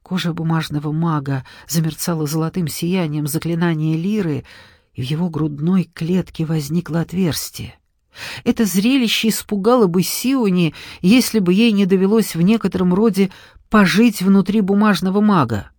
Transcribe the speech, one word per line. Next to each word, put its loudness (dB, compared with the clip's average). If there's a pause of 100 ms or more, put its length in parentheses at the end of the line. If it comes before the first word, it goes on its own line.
Кожа -6
бумажного -4
мага -2 (220)
замерцала -4
золотым -4
сиянием -4
заклинания -2
Лиры, -4 (500)
и -8
в -6
его -2
грудной -2
клетке -4
возникло -2
отверстие. -6 (720)
Это 0
зрелище 0
испугало 2
бы 0
Сионе, 0 (280)
если 4
бы 2
ей 4
не 2
довелось 2
в -2
некотором 2
роде 2 (400)
пожить 4
внутри 4
бумажного 2
мага. 0